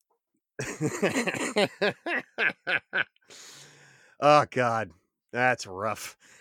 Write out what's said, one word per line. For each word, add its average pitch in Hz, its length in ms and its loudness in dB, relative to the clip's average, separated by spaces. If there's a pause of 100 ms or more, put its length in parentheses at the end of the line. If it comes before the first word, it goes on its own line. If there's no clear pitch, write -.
(580)
<laughs> 160 1000 -4 (2750)
Oh, 147 300 8
God. 113 420 0 (400)
That's 123 340 0
rough. 104 500 -6 (240)